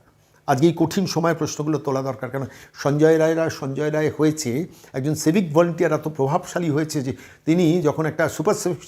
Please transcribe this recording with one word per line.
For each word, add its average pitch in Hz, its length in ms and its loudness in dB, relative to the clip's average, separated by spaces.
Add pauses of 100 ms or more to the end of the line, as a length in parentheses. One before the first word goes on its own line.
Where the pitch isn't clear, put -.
(460)
আজকে 135 200 4
এই 165 100 4
কঠিন 165 300 0
সময়ে 165 280 0
প্রশ্নগুলো 151 440 -4
তোলা 135 240 -2
দরকার। 127 280 -6
কেন 135 120 -6 (320)
সঞ্জয় 151 440 4
রায়রা 160 320 2
সঞ্জয় 139 420 -4
রায় 151 260 0
হয়েছে, 151 480 0 (260)
একজন 139 220 -2
সিভিক 165 380 2
ভলেন্টিয়ার 165 400 2
এত 156 160 -2
প্রভাবশালী 160 600 -2
হয়েছে 151 320 -2
যে 127 140 -6 (280)
তিনি 170 380 2
যখন 151 240 0
একটা 156 220 -2
সুপার 160 260 0 (340)